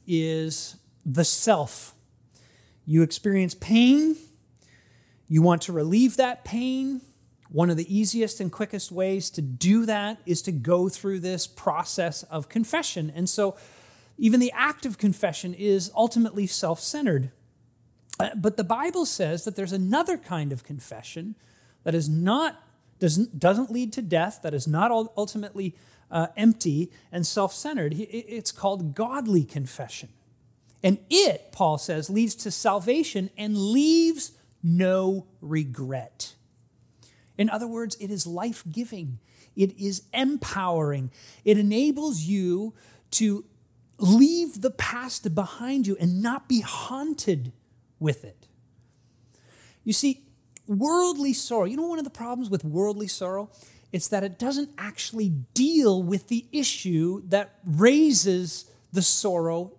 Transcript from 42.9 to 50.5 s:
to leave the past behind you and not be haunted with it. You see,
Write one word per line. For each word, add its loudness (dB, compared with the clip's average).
to 0
leave 6
the 2
past -6
behind -2
you -2
and 0
not -4
be 2
haunted -4
with -2
it. -20
You 2
see, 0